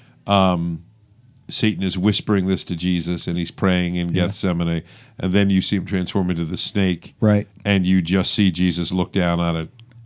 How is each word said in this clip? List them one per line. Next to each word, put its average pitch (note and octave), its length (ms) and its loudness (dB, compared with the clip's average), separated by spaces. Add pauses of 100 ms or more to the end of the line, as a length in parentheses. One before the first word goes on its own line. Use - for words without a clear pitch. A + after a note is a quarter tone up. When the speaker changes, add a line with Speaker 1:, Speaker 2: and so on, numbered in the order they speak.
(260)
Speaker 1:
um, F2 580 2 (640)
Satan G2 340 -2
is F#2+ 140 -2
whispering G2 500 0
this F#2 180 0
to F2+ 100 -6
Jesus, F2 520 -2
and F2 100 -4
he's F2 140 -4
praying F2+ 440 0
in F2 140 -2
Speaker 2:
Yeah. F2 180 0
Speaker 1:
Gethsemane, E2+ 540 -2 (380)
and F2+ 140 -2
then G2+ 160 4
you F#2+ 120 4
see G#2 140 -4
him F2+ 100 -2
transform F#2 440 -2
into E2+ 160 -2
the E2+ 120 -6
snake, - 600 -4
Speaker 2:
Right. G#2 280 2 (180)
Speaker 1:
and G2 200 2
you F#2 160 4
just F2+ 320 0
see G2+ 180 4
Jesus E2+ 400 -2
look F#2 200 -2
down F2 280 0
on E2+ 160 0
it D#2+ 140 -6 (360)